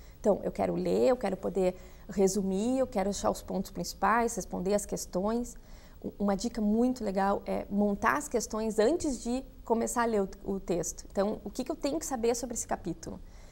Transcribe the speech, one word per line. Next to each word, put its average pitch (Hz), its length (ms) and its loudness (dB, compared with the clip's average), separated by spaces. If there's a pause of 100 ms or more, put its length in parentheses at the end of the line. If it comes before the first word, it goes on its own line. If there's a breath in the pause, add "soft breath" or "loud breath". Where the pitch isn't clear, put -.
(200 loud breath)
Então, 196 220 4
eu 185 100 -2
quero 185 220 0
ler, 185 340 2
eu 247 80 4
quero 196 220 -2
poder 185 360 0 (320 loud breath)
resumir, 196 760 2
eu 254 60 2
quero 202 220 0
achar 202 220 0
os 196 100 -4
pontos 190 300 -4
principais, 226 680 0
responder 185 380 -2
as 202 100 0
questões. 202 720 -4 (460 loud breath)
U-, 196 160 -8
uma 202 180 2
dica 233 240 -4
muito 226 420 2
legal 196 440 2
é 196 240 -4
montar 208 480 4
as 294 100 -4
questões 220 500 -2
antes 269 440 4
de 247 200 -2 (220)
começar 226 380 2
a 233 40 4
ler 220 140 2
o, 190 80 0 (160)
o 196 160 -2
texto. - 500 -2
Então, 208 340 0
o 196 40 -8
que 247 160 -4
que - 80 -4
eu 302 40 -4
tenho 285 220 -2
que 320 60 -4
saber 233 320 0
sobre 247 200 -6
esse - 100 -6
capítulo? 165 520 -6 (340 loud breath)